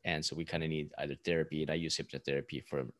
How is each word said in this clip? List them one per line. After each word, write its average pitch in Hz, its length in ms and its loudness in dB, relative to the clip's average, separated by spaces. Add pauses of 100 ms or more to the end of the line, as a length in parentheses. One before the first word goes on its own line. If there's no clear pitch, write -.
And 78 200 0
so - 120 -2
we 82 100 -2
kinda 80 220 0
need 76 300 0
either 71 180 -2
therapy, 80 460 2
and 78 100 2
I 80 40 2
use 82 220 0
hypnotherapy 69 680 -2
for 67 220 -2 (120)